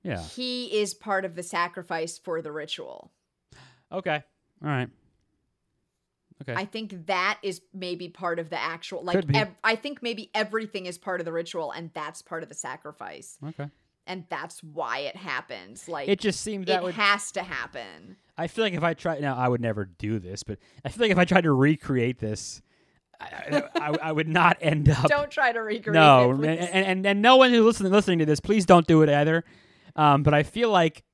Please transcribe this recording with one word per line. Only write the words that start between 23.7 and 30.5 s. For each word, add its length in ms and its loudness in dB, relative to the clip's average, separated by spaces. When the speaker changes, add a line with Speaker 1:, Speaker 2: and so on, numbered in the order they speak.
Speaker 1:
I, 120 -4
I, 120 -2
I 80 -6
would 160 -2
not 320 4
end 300 4
up 180 2
Speaker 2:
Don't 240 2
try 220 0
to 80 -4
recreate 320 -4
Speaker 1:
No, 320 10
Speaker 2:
it, 80 2
Speaker 1:
and, 80 -2
Speaker 2:
please. 280 -2
Speaker 1:
and, 160 2
and, 220 2
and 140 2
no 160 8
one 120 8
who's 140 6
listening, 300 2
listening 260 2
to 60 2
this, 160 0
please 240 2
don't 200 8
do 180 6
it 60 4
either. 360 2
Um, 260 4
but 120 4
I 100 4
feel 260 -2